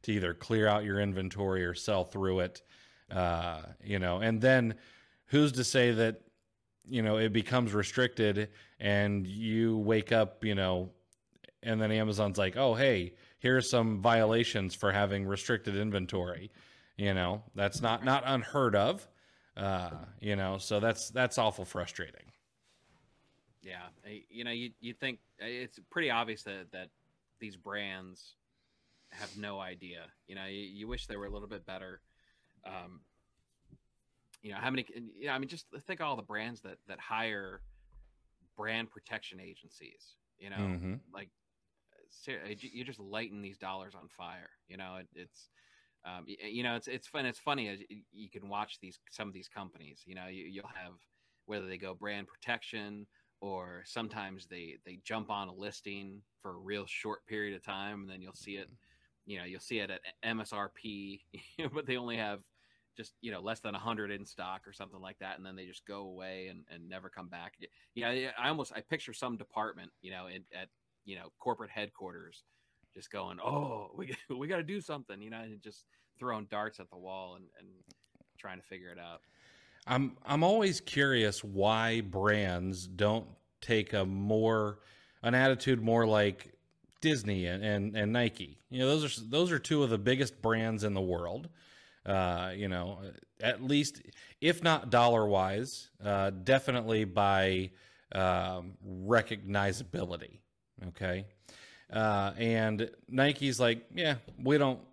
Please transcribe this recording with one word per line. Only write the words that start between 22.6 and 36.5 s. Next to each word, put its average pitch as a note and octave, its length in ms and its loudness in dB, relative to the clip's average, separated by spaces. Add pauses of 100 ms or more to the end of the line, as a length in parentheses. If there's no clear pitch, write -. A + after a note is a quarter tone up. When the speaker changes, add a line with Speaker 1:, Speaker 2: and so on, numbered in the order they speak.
Speaker 2:
Yeah. F2+ 220 -14 (220)
I, G#2 240 -14
you A#2 140 -12
know, A#2+ 80 -4
you, A#2 200 -6 (100)
you A#2 120 -10
think, B2+ 260 -6 (200)
it's A#2+ 400 -10 (100)
pretty E3 200 0
obvious A#2 340 0
that, F#2+ 300 -12
that F#2 160 -12 (500)
these G#2 160 -12
brands F#2+ 800 -10 (760)
have G2 260 -14
no G#2 220 -8
idea. F2+ 420 -12 (260)
You F#2+ 80 -16
know, F#2+ 100 -10
you, G2 160 -10
you G2+ 260 -12
wish A#2+ 200 -8
they G#2 80 -10
were G2+ 120 -8
a - 20 -10
little G2+ 180 -10
bit G2+ 180 -12
better. F#2 360 -12 (640)
Um, F2+ 360 -14 (1400)
you G#2 100 -14
know, G2 80 -8
how B2 100 -2
many, C3 160 -4 (100)
and, A#2 220 -14
you B2+ 100 -8
know, C3+ 60 -2
I C3 60 -2
mean, C3+ 100 -8
just E3 180 -14 (200)
think F3 140 -6
of D#3 60 -2
all C#3 80 -2
the A2 80 -10
brands A2 380 -8